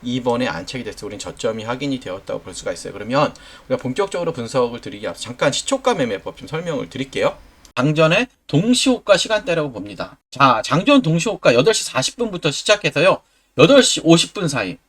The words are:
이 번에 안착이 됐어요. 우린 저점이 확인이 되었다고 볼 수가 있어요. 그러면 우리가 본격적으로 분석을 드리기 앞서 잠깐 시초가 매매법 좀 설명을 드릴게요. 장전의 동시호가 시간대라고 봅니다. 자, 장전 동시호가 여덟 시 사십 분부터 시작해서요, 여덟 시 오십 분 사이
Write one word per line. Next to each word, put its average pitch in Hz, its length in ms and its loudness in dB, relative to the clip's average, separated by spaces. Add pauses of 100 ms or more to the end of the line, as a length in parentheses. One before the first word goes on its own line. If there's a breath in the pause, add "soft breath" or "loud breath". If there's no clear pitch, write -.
이 123 200 -4
번에 120 260 0
안착이 131 380 -8
됐어요. 104 220 -12
우린 101 120 -12
저점이 110 460 -6
확인이 131 340 -6
되었다고 98 420 -10
볼 92 140 -16
수가 - 160 -8
있어요. 92 220 -10
그러면 117 400 -2 (340 loud breath)
우리가 127 140 -2
본격적으로 175 500 -4
분석을 120 480 -2
드리기 104 280 -12
앞서 85 140 -10
잠깐 127 300 -2
시초가 - 440 -2
매매법 107 420 -4
좀 - 100 -18
설명을 156 420 -6
드릴게요. 131 480 -4 (380)
장전의 160 520 2 (200)
동시호가 220 680 2
시간대라고 165 560 -2
봅니다. 95 440 -12 (140)
자, 127 320 4
장전 196 380 4
동시호가 165 520 2
여덟 123 200 4
시 - 100 -2
사십 - 320 -4
분부터 180 360 -4
시작해서요, 170 720 0 (360)
여덟 254 260 8
시 - 180 0
오십 165 320 4
분 190 140 -4
사이 110 300 -4 (120)